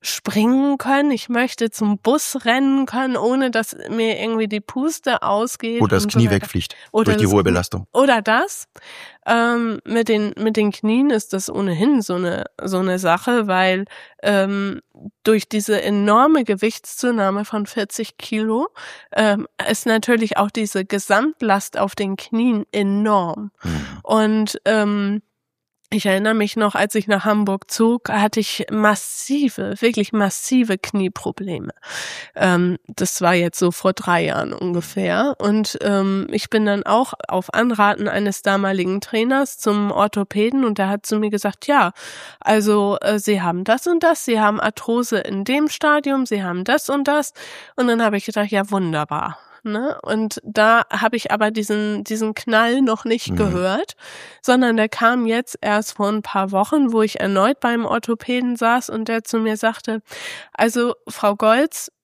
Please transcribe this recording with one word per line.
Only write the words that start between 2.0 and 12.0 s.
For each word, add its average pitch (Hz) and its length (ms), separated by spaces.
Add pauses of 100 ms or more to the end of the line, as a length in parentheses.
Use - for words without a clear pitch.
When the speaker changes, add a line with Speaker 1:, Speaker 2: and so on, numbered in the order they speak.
Speaker 1:
rennen 269 400
können, 247 320
ohne 254 320
dass 226 260 (140)
mir 226 300
irgendwie 220 280
die 208 120
Puste 269 640
ausgeht 233 580
Speaker 2:
Oder 214 140
das 101 80
Speaker 1:
und 104 80
so 120 80
Speaker 2:
Knie 117 80
Speaker 1:
weiter. 104 80
Speaker 2:
wegfliegt - 400 (160)
Speaker 1:
Oder - 140
Speaker 2:
durch - 120
die - 60
Speaker 1:
das 98 100
Speaker 2:
hohe 104 80
Speaker 1:
Knie 95 100
Speaker 2:
Belastung. 90 400
Speaker 1:
oder 247 300
das. 247 460 (580)
Ähm, 233 580
mit 226 240
den, 214 300
mit 220 200
den 208 140
Knien 247 380
ist 214 240
das 190 160
ohnehin 202 540